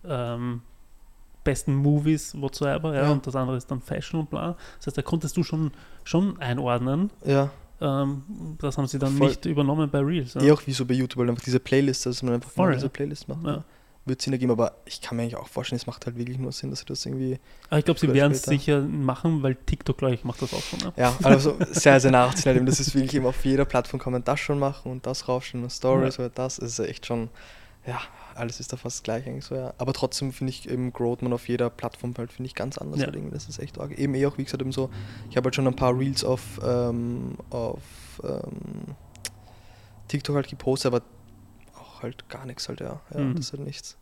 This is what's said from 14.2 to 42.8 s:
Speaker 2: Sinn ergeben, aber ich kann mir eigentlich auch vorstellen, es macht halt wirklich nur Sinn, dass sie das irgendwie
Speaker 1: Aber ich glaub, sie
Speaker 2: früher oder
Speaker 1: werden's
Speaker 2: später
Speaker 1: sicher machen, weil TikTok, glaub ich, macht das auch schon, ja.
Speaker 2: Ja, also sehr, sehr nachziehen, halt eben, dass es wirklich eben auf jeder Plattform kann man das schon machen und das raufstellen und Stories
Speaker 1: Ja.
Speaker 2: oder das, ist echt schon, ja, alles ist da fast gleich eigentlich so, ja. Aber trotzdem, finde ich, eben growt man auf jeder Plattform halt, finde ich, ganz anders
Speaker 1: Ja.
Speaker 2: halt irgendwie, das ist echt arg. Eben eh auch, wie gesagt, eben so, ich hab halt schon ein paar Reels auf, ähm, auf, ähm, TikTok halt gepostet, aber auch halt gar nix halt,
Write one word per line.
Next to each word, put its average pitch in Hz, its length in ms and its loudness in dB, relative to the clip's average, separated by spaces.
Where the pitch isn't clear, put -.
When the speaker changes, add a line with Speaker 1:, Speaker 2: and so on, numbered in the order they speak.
Speaker 2:
Sinn 139 120 -2
ergeben, 127 180 2
aber 113 220 4
ich - 160 -14
kann - 160 -6
mir 117 60 -2
eigentlich 117 140 -4
auch - 120 -12
vorstellen, 123 300 -6
es - 80 -6
macht - 180 -10
halt 120 140 -6
wirklich 123 200 -6
nur 131 120 -4
Sinn, 135 200 -8
dass 135 100 -8
sie - 60 -16
das 135 200 -6
irgendwie 131 320 -2
Speaker 1:
Aber 151 80 2
ich 147 60 2
glaub, 170 140 4
sie 165 80 2
Speaker 2:
früher 131 80 4
oder 139 80 8
Speaker 1:
werden's 143 200 6
Speaker 2:
später - 160 -4
Speaker 1:
sicher 143 220 2
machen, 147 640 0
weil 131 100 2
TikTok, - 440 -2
glaub 135 140 2
ich, 120 120 -2
macht 123 180 -4
das 123 120 -4
auch - 80 -4
schon, - 180 -8
ja. 185 160 -4
Speaker 2:
Ja, 123 260 4
also 139 340 8
sehr, 135 300 10
sehr 131 100 8
nachziehen, 127 360 6
halt 131 100 6
eben, 127 100 6
dass 131 140 4
es - 160 0
wirklich 135 180 2
eben 127 120 2
auf - 180 0
jeder 135 200 4
Plattform 131 360 0
kann 127 120 -2
man 123 120 -2
das 143 160 2
schon 143 180 0
machen 139 320 -2
und 127 160 -8
das 131 220 -6
raufstellen 127 340 -4
und 123 80 -6
Stories 131 460 2
Speaker 1:
Ja. 127 80 -4
Speaker 2:
oder 120 100 -6
das, 127 240 -4
ist 117 220 -6
echt - 260 -4
schon, 117 220 -2
ja, 120 140 -6
alles 117 260 -8
ist - 120 -10
da 127 60 -8
fast - 260 -10
gleich 113 220 -4
eigentlich 131 180 -10
so, - 120 -10
ja. 127 220 -8
Aber 127 140 -2
trotzdem, 131 400 -2
finde 131 200 -6
ich, - 180 -12
eben 127 220 -4
growt 120 300 -2
man 123 120 -2
auf 117 140 -6
jeder 120 200 0
Plattform 120 480 -8
halt, 120 160 -8
finde 127 140 -10
ich, - 80 -12
ganz 135 240 -6
anders 147 220 -4
Speaker 1:
Ja. 135 60 0
Speaker 2:
halt - 100 -8
irgendwie, 147 180 -8
das 147 140 -8
ist 151 100 -12
echt 143 200 -10
arg. 143 200 -8
Eben 139 160 0
eh 135 120 2
auch, 139 120 -2
wie 139 60 -4
gesagt, 139 180 -6
eben 131 100 -4
so, 131 160 -2
ich - 80 -4
hab 123 80 0
halt 135 100 2
schon 135 120 2
ein 123 100 4
paar 127 220 4
Reels 135 260 0
auf, - 400 -2
ähm, 120 720 -2
auf, 120 300 -6
ähm, - 680 -8
TikTok 143 280 -2
halt 139 120 0
gepostet, 131 460 0
aber 120 80 2
auch - 240 -18
halt - 260 -10
gar 131 180 -14
nix 123 220 -10
halt, 131 120 -10